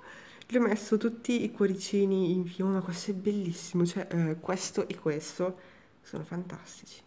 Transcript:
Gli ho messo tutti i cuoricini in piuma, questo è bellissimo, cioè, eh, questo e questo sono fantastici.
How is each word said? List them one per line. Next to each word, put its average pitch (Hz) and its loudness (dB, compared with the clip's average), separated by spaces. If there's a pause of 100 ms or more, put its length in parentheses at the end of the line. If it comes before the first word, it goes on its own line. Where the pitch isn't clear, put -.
(500)
Gli 226 -2
ho 247 8
messo 220 4
tutti 226 2
i 214 -2
cuoricini 190 2
in 185 2
piuma, 190 0
questo 180 -4
è - -2
bellissimo, 180 0
cioè, 175 -4
eh, 165 0
questo - -2
e 170 -6
questo 170 -2 (420)
sono - -8
fantastici. - -10